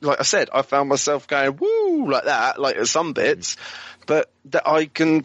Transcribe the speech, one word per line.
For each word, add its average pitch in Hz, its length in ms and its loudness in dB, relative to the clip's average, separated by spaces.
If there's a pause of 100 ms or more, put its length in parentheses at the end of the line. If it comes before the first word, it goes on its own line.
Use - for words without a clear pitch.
like 143 180 0
I 139 60 0
said, 180 280 0
I 135 100 2
found 139 260 0
myself 139 400 -2
going, 139 280 0
"Woo," 370 540 0
like 131 140 0
that, 127 360 0
like, 135 180 0
at 110 100 0
some 160 240 0
bits. 117 440 -2 (520)
But 151 200 2 (180)
that 139 200 -2
I 156 200 2
can, 156 380 2